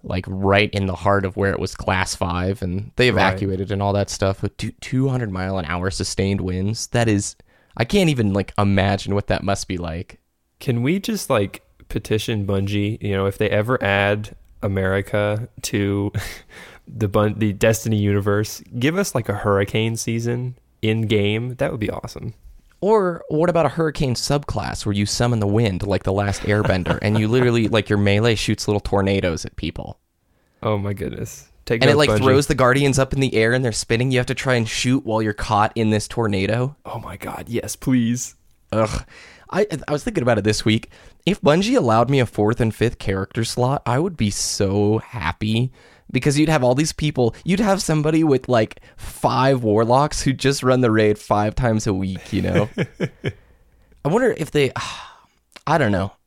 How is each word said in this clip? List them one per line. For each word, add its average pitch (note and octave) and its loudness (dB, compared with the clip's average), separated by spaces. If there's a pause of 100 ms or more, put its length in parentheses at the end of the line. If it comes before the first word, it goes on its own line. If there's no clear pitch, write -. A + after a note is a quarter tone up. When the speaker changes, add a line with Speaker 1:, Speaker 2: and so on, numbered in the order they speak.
Speaker 1:
like, F#2 -6
right G2 2
in G2 -2
the F#2 -4
heart G2 2
of F#2 -6
where G2 0
it - -4
was - -6
class F#2+ -2
five, F#2 -2
and F#2+ -6
they B2 6
Speaker 2:
Right. F#2 2
Speaker 1:
evacuated F#2+ -2
and G2 -2
all G2+ 0
that G2+ 0
stuff. G2 -2
But - -6
two, A2+ -6
two C3 -2
hundred B2 -2
mile F#2 -4
an F2 -4
hour F2+ -2
sustained G2 -2
winds. F#2 -4
That A#2 0
is, G2+ -2 (400)
I A#2 -2
can't F#3 2
even, A#2 0
like, F#2+ -2
imagine G2 2
what G2+ -2
that G2 -2
must G2 -4
be F#2 -6
like. E2+ -10 (380)
Speaker 2:
Can A#2 -2
we E3 0
just, G#3 -6
like, G#2 0 (260)
petition G#2+ -2
Bungie, G2+ -2
you G#2 -4
know, G2 0
if G2 -2
they G#2+ 0
ever G#2+ 0
add G2+ 0 (280)
America G#2 -2 (140)
to G2+ -2 (400)
<laughs> - -20
the A2 -4
Bun-, G#2+ 0
the G#2+ 0
Destiny A2 2
universe, G2+ 0 (180)
give D3 0
us, - -4
like, B2 -2
a G#2 -2
hurricane G#2+ 0
season A#2+ -4 (240)
in A2 0
game. G#2+ 0
That C#3 -2
would G#2+ -8
be G2+ -2
awesome. - -10 (460)
Speaker 1:
Or F#3+ 2
what D#3 2
about E3 4
a C#3 2
hurricane D3 -2
subclass - -4
where G#2 -2
you G2+ 0
summon A#2+ 0
the G2+ 0
wind G2+ 0
like F#2+ 0
the G2+ -2
last G2+ -2
Airbender G2 0
and G#2+ 2
you G#2+ 2
literally, A#2+ 4
<laughs> - -
like, G#2+ 2
your G#2 4
melee G#2 4
shoots - -2
little G#2 0
tornadoes G2 0
at - -12
people? - -10 (640)
Speaker 2:
Oh G#2+ 0
my G2+ -4
goodness. F#2+ -10 (160)
Take A#2 0
Speaker 1:
And C3 6
it, - 4
Speaker 2:
notes, D3 4
Speaker 1:
like, - 2
Speaker 2:
Bungie. G#2+ 4
Speaker 1:
throws C3+ 6
the D3 0
Guardians C3 4
up - 0
in C#3 -2
the C3+ 0
air A2+ 4
and B2+ 0
they're A#2 0
spinning. A#2 -2
You B2+ 2
have B2 0
to C3 -4
try C3 0
and A2+ 0
shoot - 0
while A2 0
you're G#2+ 0
caught G#2+ 2
in A2 2
this G#2+ 0
tornado. A2+ 0 (100)
Speaker 2:
Oh - -12
my F2+ -12
God, - -12
yes, - -6
please. A#2+ 0 (380)
Speaker 1:
Ugh. A2 0 (460)
I, G#4 2 (220)
I D3+ -2
was D3 -2
thinking G#3 -4
about A#2 2
it G2 -2
this G#2+ 0
week. A2 2 (340)
If F#3+ 0
Bungie G3 4
allowed C3+ 4
me C#3 4
a A#2+ 4
fourth G#2+ 0
and A2+ 0
fifth A2+ -2
character G2 -4
slot, B2+ -2
I B2 2
would F3 -4
be G#2 0
so G#2 0
happy A2 -2 (400)
because C#3 0
you'd D#3 4
have D3+ 2
all B2 4
these D#3 0
people. C3+ 0 (100)
You'd F#3+ 0
have G#3 2
somebody D#3+ 2
with, C#3 2
like, A2+ 0 (160)
five C3 0
warlocks A#2 2
who C#3 2
just C3+ 0
run B2+ 4
the A#2+ 4
raid G#2+ 4
five G#2 0
times A2 0
a G#2 0
week, F#2+ -6
you F#2+ 0
know? F#2 0
Speaker 2:
<laughs> - -10
Speaker 1:
I - -6
wonder A3+ 2
if D3+ -8
they, C#3+ 2 (460)
<sighs> - -20
I D#3 2
don't A2+ 2
know. F#2+ -2 (140)